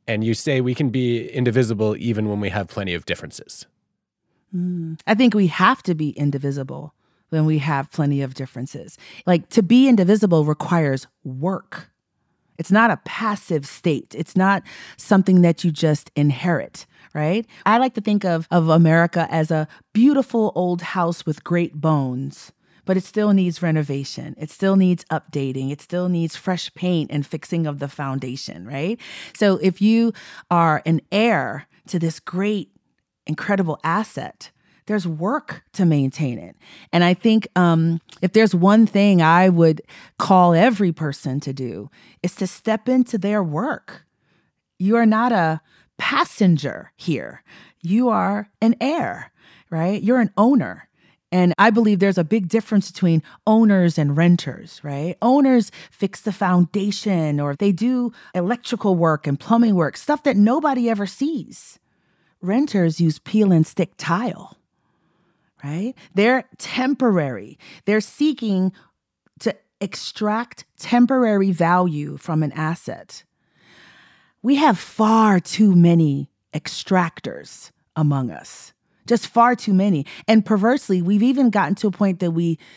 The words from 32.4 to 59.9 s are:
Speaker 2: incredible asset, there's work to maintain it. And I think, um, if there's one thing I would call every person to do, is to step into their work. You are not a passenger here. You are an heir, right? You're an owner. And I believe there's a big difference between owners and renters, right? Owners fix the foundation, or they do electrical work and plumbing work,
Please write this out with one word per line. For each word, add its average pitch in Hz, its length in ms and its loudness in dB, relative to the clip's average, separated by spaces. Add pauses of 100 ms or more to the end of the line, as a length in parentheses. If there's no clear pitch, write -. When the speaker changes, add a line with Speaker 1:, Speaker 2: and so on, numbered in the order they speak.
Speaker 2:
incredible 175 580 -4
asset, - 680 -6 (340)
there's 202 220 -2
work 170 560 -6 (100)
to 190 120 0
maintain 139 520 0
it. 85 180 -18 (360)
And 175 120 2
I 180 100 4
think, 220 420 0
um, 165 460 2 (200)
if 185 120 -2
there's 220 200 4
one 202 320 4
thing 202 360 4
I 175 280 4
would 165 320 4 (360)
call 180 360 4
every 190 380 2
person 143 500 -6
to 135 120 -8
do, 113 360 -10 (320)
is 180 140 -6
to 185 120 -4
step 220 420 -4
into 254 280 0
their 202 260 -2
work. 175 640 -6 (720)
You 202 180 0
are 233 80 4
not 220 260 2
a 160 300 0 (360)
passenger 175 1000 -2
here. 101 460 -8 (380)
You 226 280 0
are 202 400 -2 (120)
an 226 200 2
heir, 269 500 -6 (380)
right? 175 320 -4
You're 240 180 2
an 226 180 0
owner. 196 520 0 (420)
And 180 260 2
I 226 140 4
believe 208 260 2
there's 190 220 0
a 165 40 0
big 190 240 -2
difference 214 440 -2
between 165 320 2 (240)
owners 202 500 4
and 143 180 0
renters, 165 680 0
right? 151 380 -8
Owners 254 500 2 (180)
fix - 320 -6
the 214 100 -4
foundation, 180 1080 0
or 143 160 -4
they 202 160 0
do 240 400 -2 (240)
electrical 202 600 -2
work 160 300 0
and 139 140 -2
plumbing 226 360 2
work, 160 220 -2